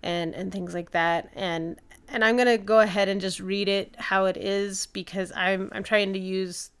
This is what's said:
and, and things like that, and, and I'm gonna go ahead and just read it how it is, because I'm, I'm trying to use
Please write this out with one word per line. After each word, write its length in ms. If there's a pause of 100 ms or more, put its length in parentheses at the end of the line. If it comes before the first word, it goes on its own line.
and, 320
and 180
things 220
like 180
that, 440
and, 440 (280)
and 180
I'm 100
gonna 220
go 220
ahead 300
and 120
just 180
read 300
it 280
how 280
it 120
is, 500
because 480
I'm, 360
I'm 120
trying 300
to 60
use 600